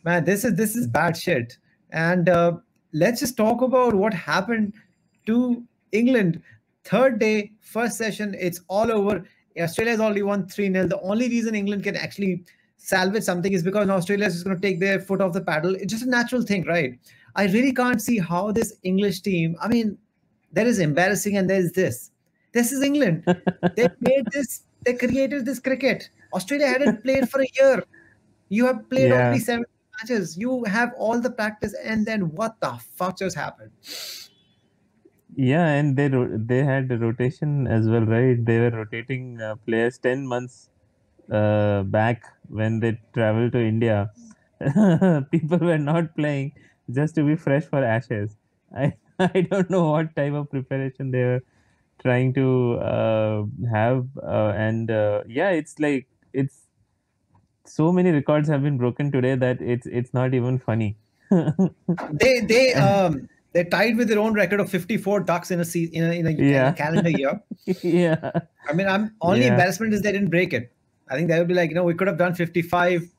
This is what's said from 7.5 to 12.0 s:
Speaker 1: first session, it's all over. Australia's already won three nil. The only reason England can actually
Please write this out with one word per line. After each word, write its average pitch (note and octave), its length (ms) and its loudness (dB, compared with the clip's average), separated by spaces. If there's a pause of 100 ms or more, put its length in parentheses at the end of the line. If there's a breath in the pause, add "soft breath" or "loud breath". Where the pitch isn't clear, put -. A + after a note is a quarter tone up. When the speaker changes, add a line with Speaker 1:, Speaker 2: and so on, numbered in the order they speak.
Speaker 1:
first A#3 360 -4
session, G#3 420 -6
it's F3 300 -4
all G#3+ 240 0
over. G3+ 320 0 (340 loud breath)
Australia's A3 420 -2
already G#3 220 0
won G3 260 -2
three G3+ 200 -2
nil. F#3 200 0
The E3+ 120 -2
only A3 280 -2
reason A3+ 260 -2
England G3+ 300 -4
can G3 120 -4
actually F3+ 480 -4 (320 soft breath)